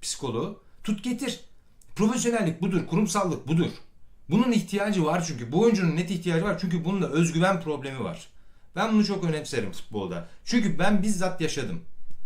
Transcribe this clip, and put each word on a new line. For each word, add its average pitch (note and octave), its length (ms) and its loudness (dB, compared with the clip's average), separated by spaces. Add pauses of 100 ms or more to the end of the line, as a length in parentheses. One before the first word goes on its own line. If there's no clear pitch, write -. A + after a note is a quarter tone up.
psikoloğu C#3 600 -6 (220)
tut G#3+ 200 -4
getir. B3 360 -4 (560)
Profesyonellik A3 640 0
budur, F#3 240 0
kurumsallık F#3 600 0
budur. E3 220 2 (600)
Bunun A#3+ 220 4
ihtiyacı G3 520 0
var E3 220 0
çünkü. A#2 260 -8
Bu E3+ 80 4
oyuncunun F#3+ 360 4
net F3 140 0
ihtiyacı E3+ 340 0
var F#3+ 160 0
çünkü E3+ 240 -2
bununla F3+ 240 0
özgüven E3 520 2
problemi C3+ 440 -6
var. E2+ 240 -10 (480)
Ben A3 160 0
bunu G#3 120 6
çok G3+ 200 -2
önemserim C#3 480 -2
futbolda. F2 560 -6 (160)
Çünkü G3 340 2
ben F#3+ 240 6
bizzat F#3 380 0
yaşadım. D#3+ 400 -4 (460)